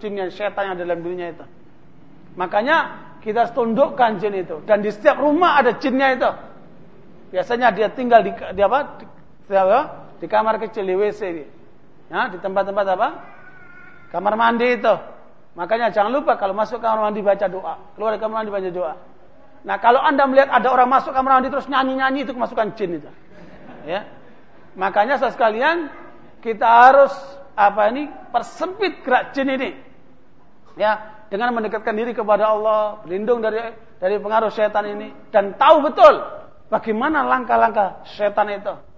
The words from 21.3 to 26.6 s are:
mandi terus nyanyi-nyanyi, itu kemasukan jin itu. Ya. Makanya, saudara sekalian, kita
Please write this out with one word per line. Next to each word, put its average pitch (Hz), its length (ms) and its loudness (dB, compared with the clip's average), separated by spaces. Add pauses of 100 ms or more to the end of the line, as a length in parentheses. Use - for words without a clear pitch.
mandi 262 80 -2
terus 277 160 -6
nyanyi-nyanyi, 262 640 -2
itu 254 100 -8
kemasukan 226 400 -4
jin 175 240 -6
itu. - 80 -18 (800)
Ya. 196 160 -6 (720)
Makanya, 208 400 0
saudara 233 160 -2
sekalian, 240 440 0 (680)
kita 226 220 -2